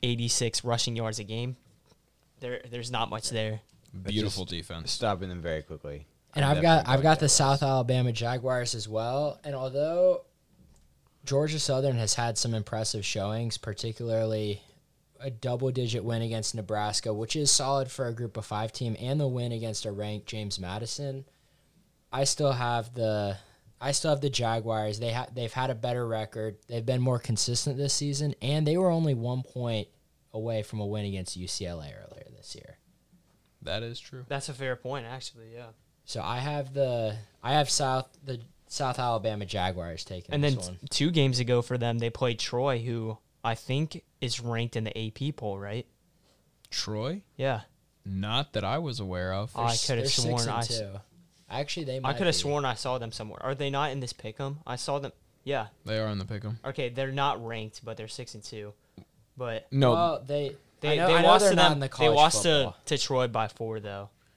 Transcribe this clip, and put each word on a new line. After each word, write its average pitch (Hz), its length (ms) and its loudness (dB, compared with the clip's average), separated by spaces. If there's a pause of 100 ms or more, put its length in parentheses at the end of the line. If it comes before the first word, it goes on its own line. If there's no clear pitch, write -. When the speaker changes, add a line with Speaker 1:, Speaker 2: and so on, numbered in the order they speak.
Speaker 1:
eighty-six 120 600 0
rushing 117 320 0
yards 110 220 -4
a 104 60 -8
game. 117 320 -6 (840)
There, 123 200 -6 (100)
there's 120 200 -6
not 117 200 0
much 110 200 -4
there. 110 300 -2 (440)
Speaker 2:
Beautiful 98 400 0
Speaker 3:
Just - 60 -8 (180)
Speaker 2:
defense. 82 240 -6
Speaker 3:
stopping 98 380 0
them 87 100 -6
very 78 220 -2
quickly. 73 440 -12 (280)
Speaker 4:
And 139 100 2
Speaker 3:
I'm 147 140 4
Speaker 4:
I've 151 40 0
got, 165 140 8
Speaker 3:
definitely 127 160 4
Speaker 4:
I've 135 60 8
Speaker 3:
going 139 40 2
Speaker 4:
got 156 180 8
the 151 60 4
Speaker 3:
Jaguars. 135 60 6
Speaker 4:
South 139 300 6
Alabama 127 500 4
Jaguars 120 640 0
as 107 140 -6
well. 123 540 -2
And 143 120 -6
although 151 680 4 (1000)
Georgia 151 340 2
Southern 135 380 2
has 110 180 2
had 117 220 0
some 117 160 0
impressive 110 540 -2
showings, 110 500 -2
particularly 110 1040 -2 (580)
a 127 120 -8
double-digit 123 760 -2
win 113 160 0
against 113 340 -2
Nebraska, 104 600 -2
which 110 220 -4
is 143 140 4
solid 135 400 2
for 131 160 -4
a 120 60 -2
Group 113 240 -6
of 107 80 -4
Five 110 280 -4
team, 117 280 -2
and 135 180 -2
the 147 80 2
win 123 260 -2
against 113 340 -4
a 107 60 -2
ranked 104 340 -6
James 104 340 -4
Madison, 120 640 -6 (880)
I 135 120 2
still 139 280 4
have 120 400 0
the, 104 460 0 (420)
I 139 120 0
still 156 180 0
have 139 100 2
the 143 80 0
Jaguars. 113 720 0
They 117 120 -2
ha-, 123 220 -4
they've 120 180 -4
had 131 180 0
a 123 40 -2
better 123 320 -2
record. 110 500 -4 (120)
They've 117 160 -4
been 127 160 2
more 123 180 2
consistent 120 600 -2
this 139 160 0
season, 143 480 0
and 151 240 2
they 156 100 4
were 185 140 4
only 160 240 2
one 123 280 -2
point 117 460 -4 (460)
away 110 280 -2
from 107 180 -6
a 104 60 -2
win 104 200 -4
against 95 320 -6
U 90 100 -6
C - 160 -6
L 85 160 -6
A 73 60 -12
earlier - 400 -16 (100)
this - 180 -16
year. - 220 -18 (840)
Speaker 2:
That 98 200 -4
is 117 160 -10
true. 127 300 -16
Speaker 1:
That's 139 220 -4
a 139 40 -10
fair 127 220 -4
point, 127 300 -6
actually, 120 480 -14
yeah. 120 140 -16 (360)
Speaker 4:
So 117 180 -6
I 113 160 -2
have 139 360 -4
the, 120 420 0 (260)
I 131 120 0
have 147 160 4
South, 131 360 2 (160)
the 131 180 -8 (280)
South 131 300 -2
Alabama 110 480 0
Jaguars 90 580 -2
taking 92 300 -8
Speaker 1:
And 143 100 4
Speaker 4:
this 143 100 4
Speaker 1:
then 107 80 -2
t-, 90 60 -6
Speaker 4:
one. 92 100 -10 (120)
Speaker 1:
two 151 200 4
games 135 300 4
ago 120 220 4
for 127 160 -2
them, 117 200 0
they 117 120 0
played 117 280 0
Troy, 127 400 0
who 113 380 -4 (260)
I 113 140 0
think 151 480 -2 (160)
is 120 200 -4
ranked 117 360 -2
in 110 80 0
the 110 120 -6
A 110 140 -4
P 143 220 -4
poll, 98 260 -6
right? 101 280 -6 (840)
Speaker 2:
Troy? 127 520 -4 (140)
Speaker 1:
Yeah. 131 260 -2 (420)
Speaker 2:
Not 104 480 -2
that 104 100 -2
I 113 160 -2
was 135 220 -6
aware 92 320 -4
of. 101 240 -4
Speaker 1:
I 117 60 0
Speaker 4:
They're 117 80 4
s-, - 160 2
Speaker 1:
coulda 120 160 2
Speaker 4:
they're 104 80 0
Speaker 1:
sworn 120 380 2
I 110 100 -2
s- 117 100 -2
Speaker 4:
six 117 120 -2
and 98 140 -8
two. 98 60 -12 (480)
Actually, 147 360 -4
they 131 120 -4
Speaker 1:
I 131 40 -6
Speaker 4:
might 131 180 0
Speaker 1:
coulda 185 120 2
Speaker 4:
be. - 40 6
Speaker 1:
sworn 143 300 0
I 127 100 0
saw 127 240 -2
them 117 120 -6
somewhere. 107 320 -10
Are 131 120 -2
they 139 160 -2
not 139 200 0
in 135 100 -4
this 123 120 -6
pick'em? 139 440 -8 (100)
I 123 100 -6
saw 143 220 -2
them. 139 140 -6 (320)
Yeah. 127 240 -2 (160)
Speaker 2:
They 110 140 -2
are 110 100 0
in 104 100 -2
the 95 60 -4
pick'em. 107 400 -6
Speaker 1:
Okay, 135 260 -4
they're 135 200 -4
not 135 340 0
ranked, 113 400 -8
but 110 120 -8
they're 110 120 -10
six - 260 -12
and 104 100 -16
two. 104 300 -12 (640)
But 120 360 -6
Speaker 2:
No. 139 200 8
Speaker 4:
Well, 165 340 4
they, 143 300 -2 (240)
Speaker 1:
they, 151 120 0
Speaker 4:
I 151 40 4
know, 170 120 4
Speaker 1:
they 165 80 8
Speaker 4:
I 170 60 8
know - 60 10
Speaker 1:
lost 185 160 10
Speaker 4:
they're 190 60 8
Speaker 1:
to 175 60 6
Speaker 4:
not 175 80 8
Speaker 1:
them. 165 100 8
Speaker 4:
in 139 60 2
the 139 40 0
Speaker 1:
They 135 60 0
Speaker 4:
college 151 260 6
Speaker 1:
lost 151 280 8
to, 170 40 4
Speaker 4:
football. 139 280 4 (100)
Speaker 1:
to 147 120 2
Troy 127 300 2
by 113 200 0
four 110 320 -6
though, 101 280 -10 (280)